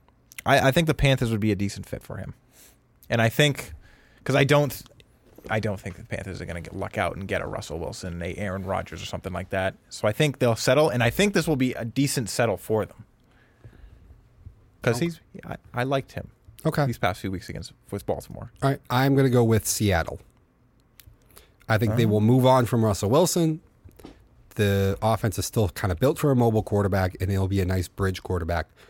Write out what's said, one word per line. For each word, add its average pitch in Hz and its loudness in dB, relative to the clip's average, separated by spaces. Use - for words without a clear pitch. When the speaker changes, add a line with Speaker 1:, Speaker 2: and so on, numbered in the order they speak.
Speaker 1:
I, 135 4
I - 4
think 165 2
the 151 4
Panthers 131 2
would 113 0
be 107 2
a - 0
decent 98 -4
fit - -10
for - -14
him. - -12
And 113 2
I 113 4
think, - 0
'cause 131 -2
I 139 4
don't, 147 2
I 110 -2
don't 98 -4
think 92 -10
the - -18
Panthers 92 -10
are 92 -10
gonna 85 -10
get, - -14
luck 95 -8
out 90 -2
and 95 -10
get 98 -2
a - -6
Russell 85 -8
Wilson, 85 -10
a 85 -8
Aaron 95 -6
Rodgers 92 -6
or 92 -10
something 90 -10
like 92 -8
that. 95 -2
So - -2
I 107 0
think 151 -2
they'll 117 2
settle, 143 4
and 123 0
I 117 4
think 202 2
this 165 0
will 160 2
be 127 0
a 117 -8
decent 127 -2
settle 107 0
for 107 -2
them. - -16
'Cause 120 0
Speaker 2:
Okay. 170 -2
Speaker 1:
he's, 170 -6
I, - -12
I 120 -4
liked 135 -4
him - -12
Speaker 2:
Okay. 151 0
Speaker 1:
these 117 -4
past 95 -2
few 95 -4
weeks 90 -8
against, - -12
with 101 -8
Baltimore. - -8
Speaker 2:
All 139 2
right, 139 -4
I'm 135 2
gonna 135 4
go 120 4
with 113 2
Seattle. 92 0
I 110 4
think 107 0
they 120 4
Speaker 1:
Oh. - 4
Speaker 2:
will 104 4
move 123 6
on 131 6
from 113 2
Russell 104 0
Wilson. 160 2
The 98 2
offense 110 0
is 95 -4
still 107 0
kinda 92 -4
built 143 0
for 147 2
a 131 4
mobile 110 4
quarterback, 98 0
and 95 -2
it'll 95 0
be 98 0
a 92 2
nice 92 -2
bridge 95 -4
quarterback 85 -4